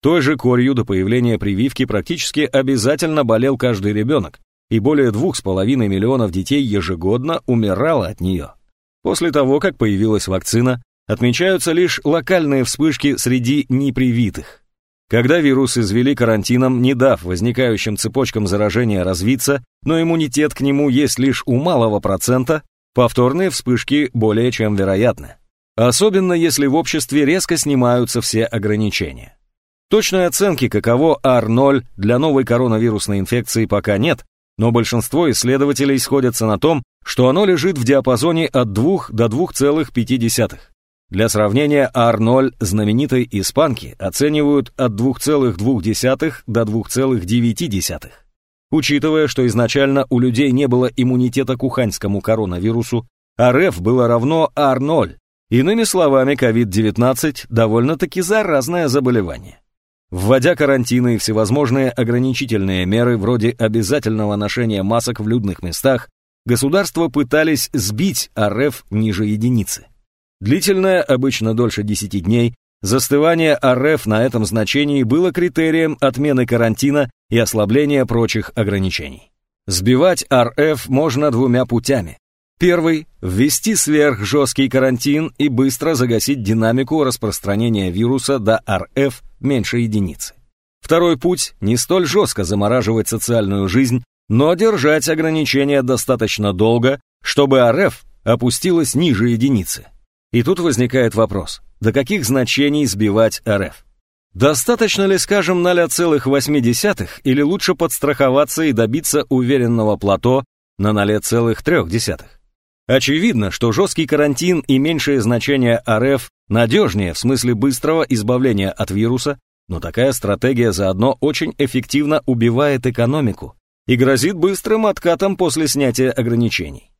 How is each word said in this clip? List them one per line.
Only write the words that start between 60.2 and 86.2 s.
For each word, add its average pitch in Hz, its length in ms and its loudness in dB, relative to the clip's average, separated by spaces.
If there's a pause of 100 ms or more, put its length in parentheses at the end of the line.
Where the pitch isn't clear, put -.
карантины 123 600 0
и - 20 -4
всевозможные 123 720 0
ограничительные 117 960 -2
меры, 117 320 2
вроде 113 320 0
обязательного 110 840 -2
ношения 104 460 -2
масок 117 360 -2
в 107 80 -4
людных 107 360 -2
местах, 120 460 -2 (380)
государства 156 600 0
пытались 147 640 0
сбить 107 640 -2
Р 104 240 -2
Ф 139 300 -2
ниже 107 360 -2
единицы. 107 600 -2 (540)
Длительное, 185 600 2
обычно 127 540 0
дольше 113 280 -2
десяти 101 380 -4
дней, 117 340 0 (280)
застывание 147 800 2
Р 127 260 2
Ф 151 200 0
на 110 180 2
этом 120 200 0
значении 139 580 0
было 156 300 2
критерием 160 680 0
отмены 131 460 0
карантина 123 640 0 (200)
и 117 80 2
ослабления 123 640 2
прочих 113 500 -2
ограничений. 98 800 -4 (340)
Сбивать 127 640 2
Р 123 260 2
Ф 147 320 0
можно 143 440 0
двумя 123 320 2
путями. 117 540 -2 (420)
Первый — 165 480 0 (120)
ввести 127 540 0
сверхжёсткий 139 920 0
карантин 135 720 0
и 147 100 2
быстро 135 460 0
загасить 123 480 0